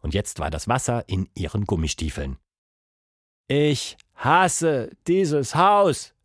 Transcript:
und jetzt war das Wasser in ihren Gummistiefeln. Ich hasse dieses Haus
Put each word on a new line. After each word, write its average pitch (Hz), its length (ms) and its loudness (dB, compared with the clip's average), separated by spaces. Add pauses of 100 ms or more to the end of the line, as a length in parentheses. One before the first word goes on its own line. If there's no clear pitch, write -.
und 78 120 -6
jetzt - 260 -4
war 76 100 -2
das 76 180 -6
Wasser 120 400 -2
in 95 280 -4
ihren 101 300 -4
Gummistiefeln. 78 720 -4 (1080)
Ich 147 500 0 (180)
hasse 160 720 2 (180)
dieses 156 480 0
Haus 196 580 2 (120)